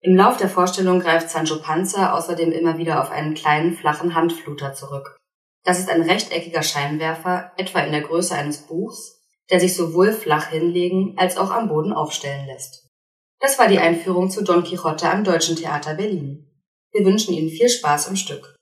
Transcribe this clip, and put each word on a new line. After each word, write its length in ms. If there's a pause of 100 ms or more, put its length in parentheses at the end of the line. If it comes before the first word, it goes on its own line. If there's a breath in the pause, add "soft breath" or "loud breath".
Im 160
Lauf 200
der 120
Vorstellung 520
greift 300
Sancho 300
Panza 520
außerdem 400
immer 240
wieder 260
auf 80
einen 240
kleinen, 400
flachen 400
Handfluter 600
zurück. 420 (460)
Das 160
ist 100
ein 140
rechteckiger 600
Scheinwerfer, 920
etwa 240
in 120
der 100
Größe 320
eines 320
Buchs, 560 (280)
der 100
sich 140
sowohl 380
flach 360
hinlegen 680
als 220
auch 120
am 180
Boden 240
aufstellen 540
lässt. 400 (540)
Das 180
war 100
die 100
Einführung 520
zu 120
Don 220
Quixote 440
am 160
Deutschen 320
Theater 380
Berlin. 560 (420)
Wir 120
wünschen 300
Ihnen 140
viel 200
Spaß 400
im 80
Stück. 460